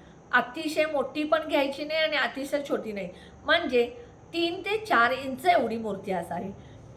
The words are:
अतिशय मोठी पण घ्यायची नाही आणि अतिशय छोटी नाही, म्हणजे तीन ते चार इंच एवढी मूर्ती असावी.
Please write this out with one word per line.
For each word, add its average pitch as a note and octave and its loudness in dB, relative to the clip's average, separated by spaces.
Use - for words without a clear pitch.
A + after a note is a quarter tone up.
अतिशय D#4 2
मोठी D4+ -2
पण D#4 2
घ्यायची C#4+ 0
नाही D#4 -2
आणि D#4 2
अतिशय C#4 -2
छोटी A3 -4
नाही, F#3+ -6
म्हणजे C#4 4
तीन E4+ -2
ते G#4 -2
चार A#3+ 6
इंच C4 -4
एवढी A3+ 4
मूर्ती G#3 -6
असावी. F#3 -4